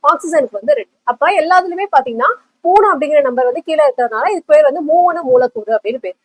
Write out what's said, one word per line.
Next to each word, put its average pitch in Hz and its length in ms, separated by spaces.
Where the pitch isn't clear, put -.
ஆக்சிஜனுக்கு 302 480
வந்து 262 200
ரெண்டு. - 160
அப்ப 320 200
எல்லாத்துலயுமே 359 540
பாத்தீங்கன்னா 254 340
மூணு 392 260
அப்படிங்கிற 294 360
நம்பர் 247 220
வந்து 294 180
கீழே 311 180
இருக்கிறதுனால 247 480
இதுக்கு 339 200
பேர் 302 160
வந்து 311 200
மூவணு 349 300
மூலக்கூறு 247 480
அப்படின்னு 233 280
பேர். - 200